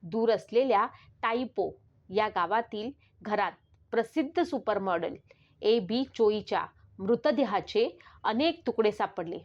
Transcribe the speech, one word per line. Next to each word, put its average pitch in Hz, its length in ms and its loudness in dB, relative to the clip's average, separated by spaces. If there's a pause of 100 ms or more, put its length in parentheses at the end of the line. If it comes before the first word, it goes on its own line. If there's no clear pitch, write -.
दूर 226 280 0
असलेल्या 226 560 2 (340)
टाईपो 226 500 -2 (380)
या 214 180 0
गावातील 208 640 -2 (300)
घरात 214 300 -2 (400)
प्रसिद्ध 285 520 0
सुपरमॉडेल 190 720 -2 (440)
एबी 220 420 2 (120)
चोईच्या 208 500 0 (340)
मृतदेहाचे 226 1000 0 (240)
अनेक 294 440 0
तुकडे 220 240 2
सापडले. 185 540 -6